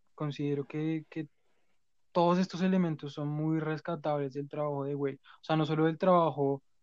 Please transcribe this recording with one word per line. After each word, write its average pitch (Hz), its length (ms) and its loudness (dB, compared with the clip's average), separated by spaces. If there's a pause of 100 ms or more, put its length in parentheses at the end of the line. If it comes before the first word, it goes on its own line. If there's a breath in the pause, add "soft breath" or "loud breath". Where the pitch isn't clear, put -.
(160)
considero 143 500 -4
que, 156 440 -4
que 156 180 -8 (840)
todos 175 280 4
estos 180 220 -2
elementos 175 520 2
son 147 140 -4
muy 156 320 0
rescatables 151 760 -2
del 143 160 -8
trabajo 147 360 -4
de 143 100 -4
Weil. 139 240 -2 (220 soft breath)
O - 20 -20
sea, 160 120 0
no 156 100 2
solo 156 200 2
del 160 120 0
trabajo 147 640 2 (200)